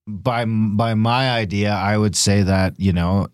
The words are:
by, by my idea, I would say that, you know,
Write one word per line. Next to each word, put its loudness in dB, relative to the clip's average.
by, -4
by 0
my 0
idea, -2
I 0
would 0
say 2
that, 0
you 2
know, 0